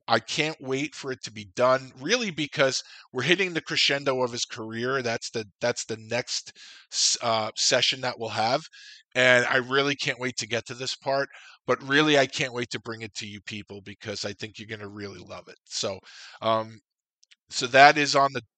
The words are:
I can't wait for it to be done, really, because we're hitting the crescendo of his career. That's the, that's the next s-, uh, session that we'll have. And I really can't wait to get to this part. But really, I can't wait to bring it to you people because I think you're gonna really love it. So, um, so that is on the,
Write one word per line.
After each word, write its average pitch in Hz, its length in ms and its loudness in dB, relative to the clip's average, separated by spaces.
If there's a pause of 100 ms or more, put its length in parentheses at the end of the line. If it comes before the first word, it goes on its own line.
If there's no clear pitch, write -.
I 113 120 4
can't 156 420 -4
wait 135 320 -6
for 135 180 -10
it 123 120 -10
to - 80 -12
be 104 240 -14
done, 127 440 2
really, 214 300 0
because 143 540 -2 (280)
we're 123 120 -4
hitting 180 320 0
the 156 60 -2
crescendo 139 600 0
of 120 100 -2
his 120 140 -8
career. 120 560 -4
That's 117 300 -6
the, 110 140 -6 (140)
that's - 260 -2
the 113 120 -8
next 110 580 -6 (360)
s-, - 320 0
uh, 110 320 0
session 131 460 2
that 127 180 -6
we'll 113 100 -6
have. 113 320 0 (540)
And 123 320 6
I 135 100 0
really 135 380 0
can't 135 240 -4
wait 127 180 -4
to 113 100 -6
get 113 200 -4
to 127 80 -12
this 127 200 -8
part. 139 340 -2 (360)
But 123 200 0
really, 143 340 6
I 135 80 4
can't 131 260 -4
wait 123 160 -6
to 123 100 -6
bring 113 220 -10
it 110 140 -12
to 110 100 -8
you 104 160 -12
people 101 420 -12
because 101 400 -10
I 104 100 -6
think 107 240 -12
you're 107 120 -14
gonna 107 180 -12
really 101 320 -12
love 90 300 -16
it. - 160 -20
So, 98 340 -6 (420)
um, 110 380 0 (680)
so - 180 -4
that 139 300 10
is 143 180 2
on 139 180 4
the, 123 80 -6 (160)